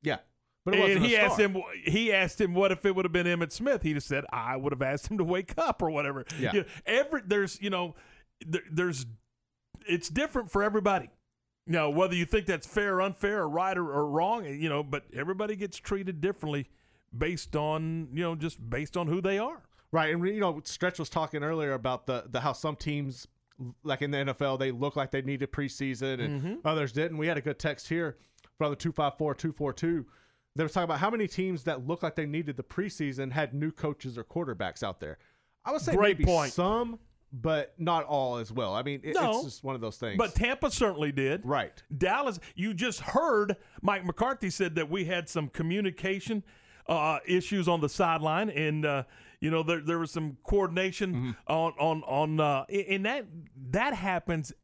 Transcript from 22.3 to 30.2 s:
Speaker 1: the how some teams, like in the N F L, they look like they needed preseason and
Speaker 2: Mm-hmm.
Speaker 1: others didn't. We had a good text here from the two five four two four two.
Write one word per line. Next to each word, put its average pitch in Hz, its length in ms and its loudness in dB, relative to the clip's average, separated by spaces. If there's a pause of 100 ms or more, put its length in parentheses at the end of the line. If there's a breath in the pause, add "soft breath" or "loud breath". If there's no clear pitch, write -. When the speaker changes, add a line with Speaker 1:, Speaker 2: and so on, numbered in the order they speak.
Speaker 1:
the 123 100 -2
how 135 140 0
some 151 220 -4
teams, 143 500 -6 (560)
like 143 180 -2
in 143 100 -2
the 143 80 0
N 139 120 0
F 127 100 -4
L, 135 160 2
they 135 140 0
look 131 260 -2
like 135 140 -2
they 135 120 -2
needed 135 300 -4
preseason 135 720 -4
and 143 180 -2
Speaker 2:
Mm-hmm. 180 120 -4 (120)
Speaker 1:
others 151 260 0
didn't. 156 260 -2
We 156 80 0
had 165 100 2
a 143 60 -4
good 147 160 -4
text - 300 -4
here 165 280 -2 (400 soft breath)
from 151 140 0
the 143 60 -4
two 165 160 -2
five 147 260 0
four 151 160 0
two 160 180 -4
four 143 220 -2
two. 165 320 0 (500 soft breath)